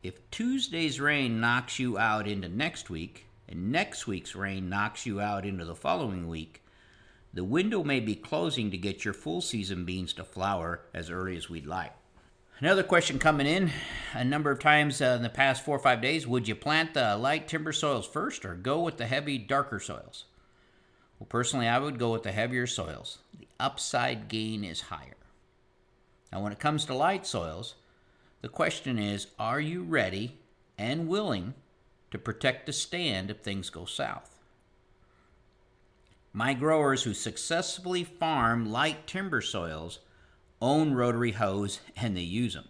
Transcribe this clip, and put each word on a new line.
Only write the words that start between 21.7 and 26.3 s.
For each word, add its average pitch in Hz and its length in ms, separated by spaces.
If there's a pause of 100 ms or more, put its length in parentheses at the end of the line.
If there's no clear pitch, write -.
would 143 180
go 117 140
with 110 100
the 101 80
heavier 120 380
soils. 80 500 (180)
The - 120 (100)
upside 123 680
gain 110 340
is 85 200
higher. - 340 (1120)